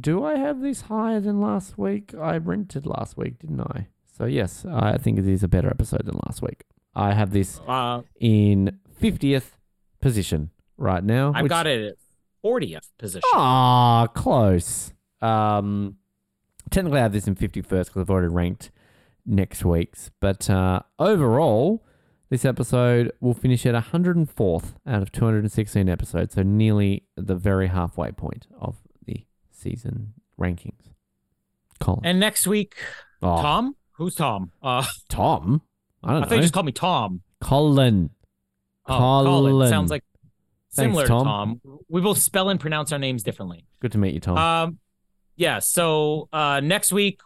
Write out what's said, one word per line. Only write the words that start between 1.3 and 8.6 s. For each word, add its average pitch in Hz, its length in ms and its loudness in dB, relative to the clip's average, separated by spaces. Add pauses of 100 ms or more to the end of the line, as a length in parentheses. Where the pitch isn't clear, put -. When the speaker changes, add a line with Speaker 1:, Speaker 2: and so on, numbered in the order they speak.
Speaker 1:
last 202 380 -4
week? 202 420 -6
I 165 180 -2
rented 175 480 -6
last - 320 -8
week, 123 220 -8
didn't 147 220 -8
I? - 260 -8 (300)
So 113 80 -4
yes, 120 460 -4
I 113 260 0
think 110 220 0
it 98 80 0
is 95 160 0
a 92 40 0
better 92 220 2
episode - 360 -2
than - 100 -8 (100)
last - 160 -10
week. - 220 -10 (320)
I 101 180 0
have 101 180 0
this 98 360 -2
Speaker 2:
Uh, 123 360 -4 (160)
Speaker 1:
in 104 600 4 (180)